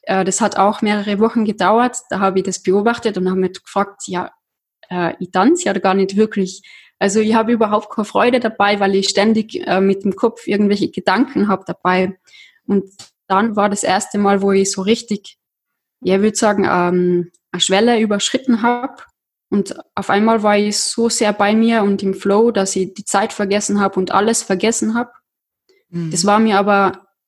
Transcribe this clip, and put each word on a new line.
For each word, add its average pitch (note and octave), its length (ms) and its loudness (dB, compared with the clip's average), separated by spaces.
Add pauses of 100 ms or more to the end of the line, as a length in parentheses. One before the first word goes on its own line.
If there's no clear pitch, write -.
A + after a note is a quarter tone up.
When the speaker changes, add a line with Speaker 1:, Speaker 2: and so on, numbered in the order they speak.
Speaker 1:
äh, F#3+ 200 0
das F#3 180 -2
hat G#3 160 0
auch G3+ 240 2
mehrere G#3 380 -2
Wochen A3+ 240 0
gedauert. G#3+ 540 0 (120)
Da F#3 100 -4
hab F#3+ 180 0
ich F#3 60 2
das F#3 180 -6
beobachtet G#3 560 0
und F#3 120 0
hab F#3 80 0
mich F#3 260 -2
gefragt, G3+ 440 -6
ja, F3+ 240 -8 (580)
äh, F3+ 300 -4
ich F3 120 -10
tanze C4 340 2
ja G3 80 0
gar F#3+ 220 0
nicht G3 200 0
wirklich. G#3 460 -2 (380)
Also G3+ 200 0
ich G#3+ 140 2
hab A3+ 160 2
überhaupt G#3+ 440 0
keine G#3+ 120 -4
Freude A#3+ 340 2
dabei, G#3 400 0
weil G3 160 2
ich G3 140 0
ständig, A3 580 0
äh, F#3+ 140 0
mit G3 220 2
dem F#3+ 120 -2
Kopf - 320 -2
irgendwelche G3+ 440 0
Gedanken G3 560 0
hab F#3+ 180 -2
dabei. F#3 520 -2 (480)
Und G3 200 0 (420)
dann G#3 280 0
war G#3 140 2
das G3+ 140 -4
erste G3+ 340 -2
Mal, G3+ 240 2
wo G3 100 2
ich G3 200 2
so F#3+ 100 -6
richtig, G#3 560 -4 (640)
ja, F#3 140 0
ich G3 60 2
würd G#3+ 160 0
sagen, G#3 320 2
ähm, F3 640 0 (200)
eine F#3 100 -8
Schwelle A3 380 2
überschritten G#3+ 600 0
hab. A#3+ 460 -4 (420)
Und G3 260 -2 (200)
auf G3 140 -4
einmal G#3+ 340 2
war G#3 140 2
ich G#3 200 0
so - 320 -2
sehr G#3+ 240 0
bei G#3 220 0
mir A3+ 280 2
und G3 200 0
im F#3+ 100 -2
Flow, G3+ 380 2
dass G3 240 -2
ich F#3+ 180 -4
die - 120 -16
Zeit G#3+ 280 -2
vergessen G3+ 460 -2
hab G3 180 0
und F#3 140 -2
alles G#3+ 320 0
vergessen A3 520 -2
hab. A#3+ 180 -6 (760)
Speaker 2:
Mhm. E3+ 220 -6
Speaker 1:
Das E3+ 140 -2
war G#3 140 4
mir A3 180 2
aber, G3 500 0 (200)